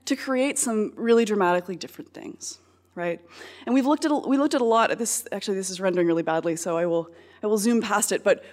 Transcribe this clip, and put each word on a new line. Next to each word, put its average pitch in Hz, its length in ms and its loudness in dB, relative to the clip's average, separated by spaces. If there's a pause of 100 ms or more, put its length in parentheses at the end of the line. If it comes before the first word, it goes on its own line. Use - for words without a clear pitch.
to 277 100 -2
create 262 420 -2
some 220 380 -2
really 233 300 4
dramatically 180 500 0
different - 380 -16
things, - 440 -16 (360)
right? 170 260 -4 (460)
And 240 80 0
we've 262 100 4
looked 294 220 2
at 302 40 0
a, 302 40 2
we 269 240 0
looked 302 160 2
at 262 80 2
a - 20 2
lot 226 260 4
at 185 80 -2
this. - 320 -6
Actually, 196 280 -4
this 190 100 -6
is 185 100 -8
rendering 180 280 2
really 165 160 2
badly, 160 340 -2
so 165 220 -4
I 175 80 0
will, 165 240 -2 (320)
I 214 40 -4
will 214 120 2
zoom 226 240 2
past 208 280 0
it. 190 140 -2
But - 180 2 (100)